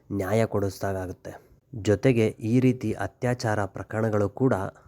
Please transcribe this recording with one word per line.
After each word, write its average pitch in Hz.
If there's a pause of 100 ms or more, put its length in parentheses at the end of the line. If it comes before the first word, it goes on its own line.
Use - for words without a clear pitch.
(120)
ನ್ಯಾಯ 101
ಕೊಡಿಸ್ದಾಗುತ್ತೆ. 95 (340)
ಜೊತೆಗೆ 110
ಈ 117
ರೀತಿ 127
ಅತ್ಯಾಚಾರ 107
ಪ್ರಕರಣಗಳು 104
ಕೂಡ 127 (340)